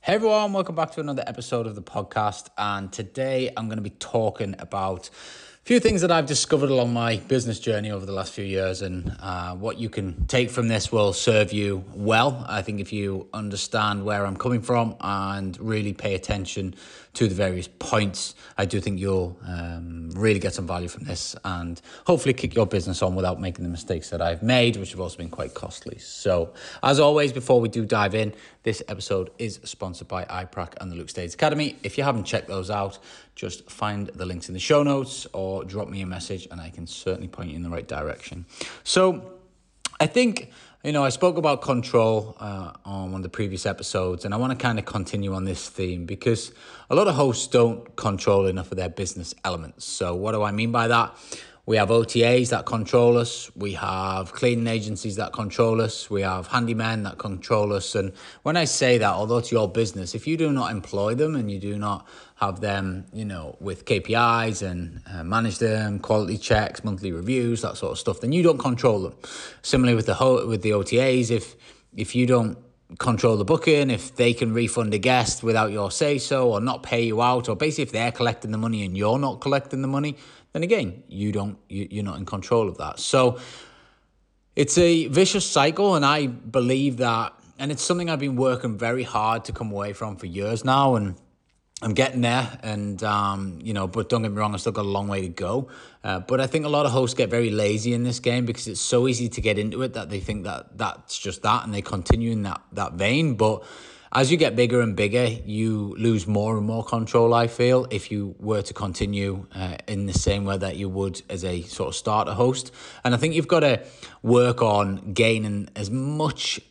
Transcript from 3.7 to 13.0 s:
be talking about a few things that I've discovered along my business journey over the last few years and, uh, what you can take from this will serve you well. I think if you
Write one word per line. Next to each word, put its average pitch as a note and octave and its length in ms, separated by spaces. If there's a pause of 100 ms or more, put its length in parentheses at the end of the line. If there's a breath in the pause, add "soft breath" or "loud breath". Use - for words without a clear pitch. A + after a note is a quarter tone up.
be G#2 100
talking G#2+ 680
about F#2+ 500
a - 540
few B3 160
things G#3+ 220
that E3+ 100
I've D#3+ 160
discovered C#3+ 420
along B2 240
my A#2 260
business A#2 420
journey G#2+ 320
over G2 120
the F#2+ 80
last F#2+ 200
few G2+ 120
years F#2+ 380
and, F2+ 380
uh, F2+ 340
what G2+ 240
you A#2 100
can F#2 380
take B2 240
from A#2+ 160
this A2 240
will G#2 220
serve G#2+ 400
you G2+ 320 (100)
well. A#2 540
I G#2 140
think G#2 180
if G2 120
you G2 400